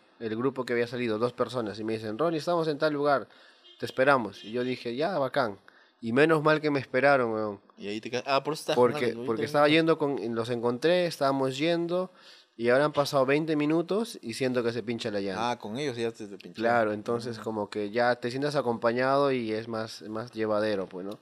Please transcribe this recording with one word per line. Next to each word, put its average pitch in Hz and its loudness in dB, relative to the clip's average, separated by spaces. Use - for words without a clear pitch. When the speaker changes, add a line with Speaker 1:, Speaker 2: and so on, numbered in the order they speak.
Speaker 1:
el 110 -4
grupo 127 -2
que 123 -4
había 120 0
salido, 120 -2
dos 123 0
personas, 113 -4
y 110 -8
me 110 -2
dicen, 110 -6
"Ronnie, 160 0
estamos 160 0
en 147 -2
tal 156 2
lugar, 143 2
te - -6
esperamos". 127 2
Y 101 -12
yo 123 -2
dije, 123 -6
"Ya, 165 -2
bacán". 123 -2
Y 113 -4
menos 156 6
mal 156 4
que 151 0
me 143 2
esperaron, 127 4
weón. 107 -4
Speaker 2:
Y 101 -10
ahí 107 -4
te 113 -10
ca-, 120 -4
ah, 135 2
por 147 -4
eso 156 -10
estás 151 -2
Speaker 1:
Porque, 123 2
Speaker 2:
con 117 -8
Speaker 1:
porque 113 -2
Speaker 2:
alguien, - 0
Speaker 1:
estaba 147 4
Speaker 2:
ahorita 151 6
Speaker 1:
yendo 160 4
con, 120 -2
los 113 -2
encontré, 123 2
estábamos 135 0
yendo, 170 0
y 117 0
habrán 143 4
pasado 143 2
veinte 156 2
minutos 170 0
y 113 -8
siento 127 0
que 113 0
se 120 -4
pincha 113 -4
la 101 -2
llanta. 98 -2
Speaker 2:
Ah, 117 -4
con 107 -8
ellos 139 -4
ya 117 -2
te, 113 -14
te 98 -14
pinchó. 92 -14
Speaker 1:
Claro, 113 4
entonces 113 -4
Speaker 2:
Ah. 107 -14
Speaker 1:
como 107 -4
que 104 -4
ya 120 2
te 123 -4
sientes 135 -4
acompañado 127 2
y 117 -2
es 113 -4
más, 110 -8
más 110 -8
llevadero, 107 0
pues, 92 -10
¿no? 107 -10